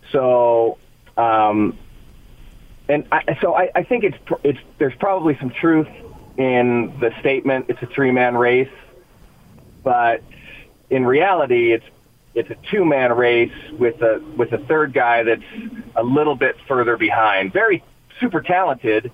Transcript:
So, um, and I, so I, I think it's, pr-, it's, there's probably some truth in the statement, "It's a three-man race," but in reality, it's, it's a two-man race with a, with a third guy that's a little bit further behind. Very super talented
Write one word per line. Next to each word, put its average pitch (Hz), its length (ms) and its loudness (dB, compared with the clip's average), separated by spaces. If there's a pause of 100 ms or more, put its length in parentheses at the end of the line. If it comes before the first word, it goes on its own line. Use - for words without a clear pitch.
(120)
So, 120 640 2 (400)
um, 107 600 2 (1080)
and 147 240 -2
I, 156 300 -2
so 175 140 0
I, 185 200 0
I 175 80 0
think 226 220 -2
it's, 185 120 -2 (100)
pr-, - 80 -4 (100)
it's, 143 160 0 (160)
there's 135 180 -2
probably 185 440 0
some 127 120 -6
truth 160 380 0 (480)
in 123 640 0
the 117 200 0
statement, 135 480 -2
"It's 123 140 -6
a 123 40 -10
three-man 127 500 0
race," 123 320 2 (1120)
but 120 400 2 (680)
in 131 160 2
reality, 131 680 2
it's, 113 120 0 (500)
it's 113 160 -4
a - 60 -10 (140)
two-man 143 420 2
race 120 400 2 (200)
with 120 280 -2
a, 113 220 0 (140)
with 117 160 -2
a 110 60 -4
third 156 340 -2
guy 120 320 2
that's 113 180 0 (540)
a 113 80 0
little 143 320 0
bit 131 200 -2 (120)
further 120 280 0
behind. 104 560 0
Very 208 300 0 (380)
super 170 200 -2
talented 127 720 -2